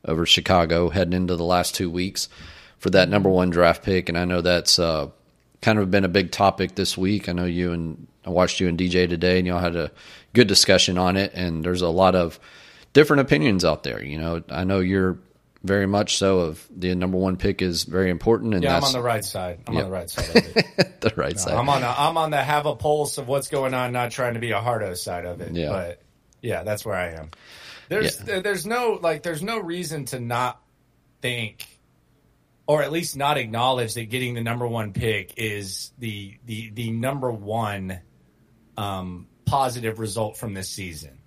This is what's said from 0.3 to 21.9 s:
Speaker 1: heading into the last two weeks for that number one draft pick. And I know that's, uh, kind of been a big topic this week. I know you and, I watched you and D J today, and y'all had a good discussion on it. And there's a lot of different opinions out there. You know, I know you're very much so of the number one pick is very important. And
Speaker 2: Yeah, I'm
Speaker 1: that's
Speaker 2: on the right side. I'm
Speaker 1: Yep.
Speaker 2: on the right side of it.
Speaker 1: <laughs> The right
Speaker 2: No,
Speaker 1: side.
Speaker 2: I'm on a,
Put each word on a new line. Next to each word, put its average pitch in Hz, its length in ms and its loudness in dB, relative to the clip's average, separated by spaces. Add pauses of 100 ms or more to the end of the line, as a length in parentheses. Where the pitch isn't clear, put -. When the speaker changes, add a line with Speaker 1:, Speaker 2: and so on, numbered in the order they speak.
Speaker 1:
heading 87 240 0
into 90 240 0
the 85 80 -2
last 87 300 2
two 92 160 -2
weeks 90 380 -4 (500)
for 98 120 -2
that 92 180 8
number 98 200 4
one 90 220 4
draft 85 320 4
pick. 92 260 0
And 85 100 -2
I 87 60 0
know 90 160 0
that's, 87 380 2
uh, 80 300 0 (540)
kind 110 160 4
of 95 120 2
been 98 140 4
a 95 40 2
big 90 220 2
topic 95 440 2
this - 220 -2
week. 95 320 0
I 90 40 -4
know 87 120 -2
you 87 280 -2
and, 82 340 -6 (200)
I 92 40 -10
watched 90 300 4
you 92 80 2
and 85 100 0
D 90 100 2
J 90 180 2
today, 87 320 2
and 92 80 2
y'all 90 120 0
had 87 180 -2
a 78 140 -4 (420)
good 120 160 8
discussion 92 480 4
on 90 220 2
it. 98 160 0
And 85 300 -4
there's 90 180 -2
a 87 80 0
lot 92 240 6
of 85 260 2 (540)
different 147 260 8
opinions 131 460 2
out 78 160 2
there. 57 200 -8
You 73 160 -8
know, 82 300 -4
I 76 160 -4
know 95 160 2
you're 92 380 2 (440)
very 98 240 2
much 101 320 0
so 98 220 4
of 82 340 -4
the 92 200 -2
number 90 240 0
one 92 180 2
pick 98 260 -2
is 87 220 -2
very 90 260 0
important. 110 440 0
And 92 80 2
Speaker 2:
Yeah, - 140 2
I'm 85 60 4
Speaker 1:
that's 135 120 0
Speaker 2:
on 123 60 -2
the 120 60 -6
right 110 180 -2
side. 90 420 -8
I'm - 80 -6
Speaker 1:
Yep. 98 100 0
Speaker 2:
on 95 60 -8
the 92 40 -6
right 90 160 -8
side - 200 -6
of - 60 2 (200)
it. 214 140 2
Speaker 1:
<laughs> - 340 -2
The 110 120 2
right 71 180 -2
Speaker 2:
No, - 40 -6
Speaker 1:
side. - 160 -2
Speaker 2:
I'm 120 140 0
on 139 140 2
a, 123 160 -2